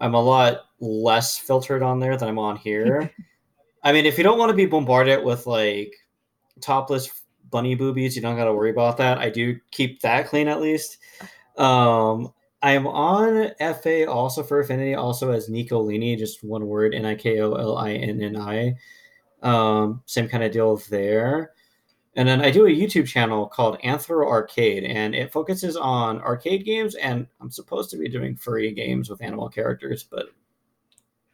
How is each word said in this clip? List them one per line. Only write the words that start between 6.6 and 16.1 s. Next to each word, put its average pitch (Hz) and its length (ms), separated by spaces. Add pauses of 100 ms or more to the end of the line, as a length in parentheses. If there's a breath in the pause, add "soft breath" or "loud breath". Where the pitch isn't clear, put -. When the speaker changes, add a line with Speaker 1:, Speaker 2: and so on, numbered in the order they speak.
Speaker 1:
bunny 127 260
boobies, 131 380
you 127 80
don't 117 140
gotta 117 180
worry 107 180
about 120 260
that. 127 220
I 123 100
do 117 280 (140)
keep 127 300
that 120 260
clean 147 220
at 151 100
least. 156 380 (600 loud breath)
Um, 120 760 (280)
I'm 139 260
on 214 720
F 156 260
A 160 200
also 131 380
for 143 160
Affinity, 135 360
also 123 360
as 110 180
Nikolini, 113 680